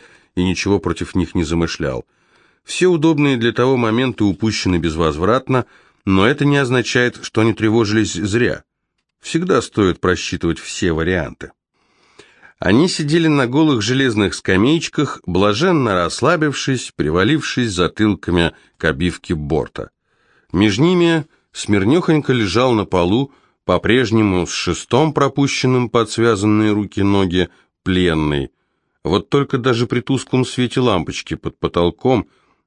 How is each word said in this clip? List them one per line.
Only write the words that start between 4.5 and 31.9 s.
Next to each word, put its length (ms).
безвозвратно, 880
но 220
это 180
не 120
означает, 640
что 180
они 120
тревожились 600
зря. 500
Всегда 440
стоит 360
просчитывать 600
все 320
варианты. 600
Они 280
сидели 400
на 200
голых 340
железных 540
скамеечках, 880
блаженно 720
расслабившись, 1000
привалившись 760
затылками 800
к 80
обивке 480
борта. 560
Меж 280
ними 460
смирнехонько 800
лежал 400
на 120
полу, 460
по-прежнему 800
с 40
шестом, 600
пропущенным 760
под 200
связанные 640
руки-ноги, 800
пленный. 640
Вот 260
только 280
даже 300
при 140
тусклом 420
свете 380
лампочки 540
под 240
потолком 680